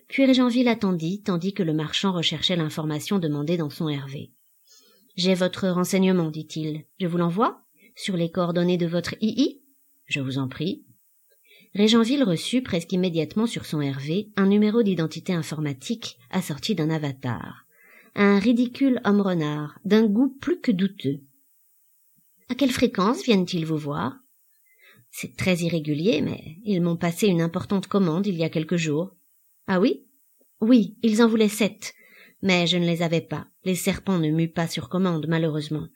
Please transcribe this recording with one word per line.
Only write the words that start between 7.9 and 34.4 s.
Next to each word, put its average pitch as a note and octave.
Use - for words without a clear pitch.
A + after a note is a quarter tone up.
Sur F#3+
les E3+
coordonnées F3
de F3
votre E3+
I A3
I. » « -
Je D3
vous C3
en C3
prie. » -
Régenville A3+
reçut G3+
presque E3+
immédiatement F3+
sur -
son D#3
R C#3
V E3
un G3
numéro G#3
d'identité E3+
informatique D#3
assorti F3
d'un D#3
avatar. C#3
Un G3+
ridicule B3
homme G3+
renard, D3+
d'un A3
goût A#3+
plus F4
que -
douteux. « F3+
À B3
quelle C#4
fréquence A#3+
viennent-ils F3+
vous D#3+
voir ? » « D3+
C'est -
très F3+
irrégulier, D#3+
mais D#3
ils F#3+
m'ont E3+
passé F3
une E3+
importante F3+
commande F#3+
il G3
y D#3+
a D#3+
quelques E3
jours. » « D#3+
Ah F#3
oui ? » « -
Oui, A3+
ils A3
en A#3
voulaient A3
sept, -
mais F3+
je F3
ne F3
les E3+
avais E3
pas. D3+
Les F#3
serpents F#3
ne D#3
muent E3